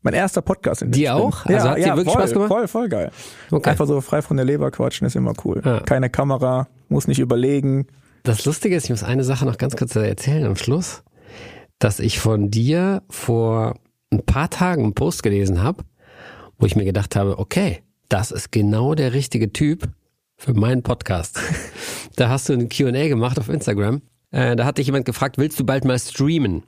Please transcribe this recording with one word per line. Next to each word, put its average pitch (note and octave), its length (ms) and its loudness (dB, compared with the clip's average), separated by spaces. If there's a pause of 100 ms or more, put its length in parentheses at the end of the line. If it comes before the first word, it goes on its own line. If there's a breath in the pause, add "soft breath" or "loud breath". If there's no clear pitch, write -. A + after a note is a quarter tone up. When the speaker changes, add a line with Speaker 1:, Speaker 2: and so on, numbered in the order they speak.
Speaker 1:
Mein G#2 100 0
erster F#3 300 0
Podcast - 400 -2
in D3 60 -2
dem A#2 40 0
Speaker 2:
Dir C#3 180 4
Speaker 1:
ich B2+ 40 2
bin. D#3+ 80 4
Speaker 2:
auch? - 220 -2
Also - 80 2
Speaker 1:
Ja, G3+ 180 4
Speaker 2:
hat's D3+ 100 0
dir F#3 60 4
Speaker 1:
ja, F3+ 80 2
Speaker 2:
wirklich E3 180 2
Speaker 1:
voll, - 80 4
Speaker 2:
Spaß F#3+ 120 2
gemacht? G3+ 160 2
Speaker 1:
voll, A3 180 2
voll A3+ 220 -4
geil. G2 220 -2 (380 loud breath)
Speaker 2:
Okay. D3+ 220 0
Speaker 1:
Einfach D3 160 2
so C#3+ 140 2
frei D3 200 -2
von D3 160 -2
der C3 80 0
Leber C#3+ 260 0
quatschen - 360 -2
ist B2 80 -4
immer A#2+ 180 0 (120)
cool. - 200 -2
Speaker 2:
Ja. A#2 160 2
Speaker 1:
Keine C3 300 0
Kamera, C3 560 0 (220)
muss C#3+ 180 0
nicht C3 120 0
überlegen. C3 680 2 (360 soft breath)
Speaker 2:
Das A2+ 220 0
Lustige F3+ 300 0
ist, D3+ 80 -2
ich - 80 -4
muss G#2+ 120 -2
eine B2+ 200 0
Sache C3 220 0
noch B2 120 -2
ganz C3 180 -2
kurz - 200 -4
erzählen A2 500 0
am G#2 100 0
Schluss, - 480 -2 (760 loud breath)
dass A2 200 2
ich - 200 0
von G#2 320 2
dir E3 580 2
vor A2+ 680 0 (360)
ein G#2 120 0
paar D3+ 280 2
Tagen F3+ 320 0
einen G#2+ 100 0
Post D#3 300 -2
gelesen G2 400 2
hab, D#3 200 -2 (760 loud breath)
wo A2 80 6
ich F#2+ 80 2
mir G#2 100 2
gedacht G2 300 0
habe, G2+ 240 2
okay, E3+ 400 0 (300)
das G#2 220 0
ist - 200 -10
genau A2 420 2
der C3+ 200 0
richtige B2+ 380 0
Typ D#3 380 0 (480)
für - 160 -2
meinen A#2 300 2
Podcast. - 640 -2
<laughs> - 40 -6 (680 loud breath)
Da B2 100 2
hast C3 220 -2
du D3+ 40 2
ein A#2+ 140 0
Q C3+ 200 0
and B2 100 0
A D3+ 100 0
gemacht B2+ 320 0
auf A2 80 -6
Instagram. A2+ 540 -2 (300)
Äh, B2 260 2
da A#2+ 80 2
hat D3 120 -2
dich C#3+ 100 0
jemand C3+ 180 0
gefragt, C3 320 -4
"Willst D3 220 0
du C3+ 60 0
bald C3+ 200 0
mal B2+ 120 2
streamen?" C#3 720 0